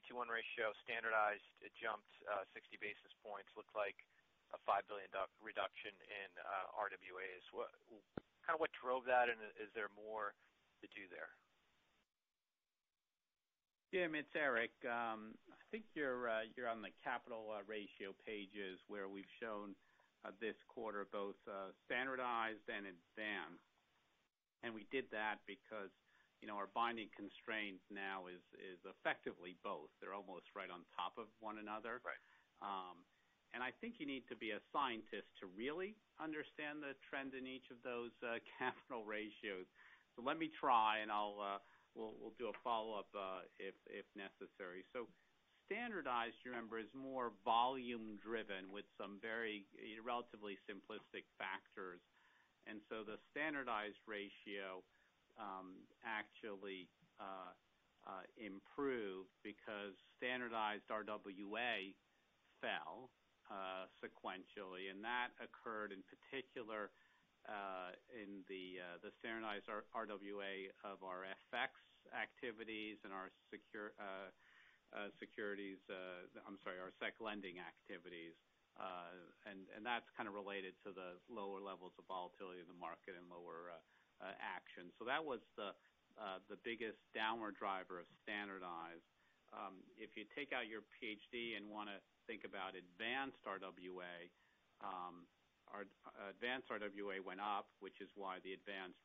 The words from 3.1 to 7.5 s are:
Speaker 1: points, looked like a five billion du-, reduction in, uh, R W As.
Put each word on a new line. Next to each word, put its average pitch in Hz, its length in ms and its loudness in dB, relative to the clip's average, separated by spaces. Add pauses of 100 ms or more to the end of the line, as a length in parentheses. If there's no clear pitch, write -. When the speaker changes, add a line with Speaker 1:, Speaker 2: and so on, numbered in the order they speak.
Speaker 1:
points, 98 320 -4
looked - 160 -10
like 101 240 4 (560)
a - 80 -4
five 98 240 6
billion 98 240 -4
du-, 95 320 2
reduction 104 480 0 (160)
in, 98 320 -4
uh, 92 400 0
R 104 160 6
W 92 240 -8
As. 92 320 -4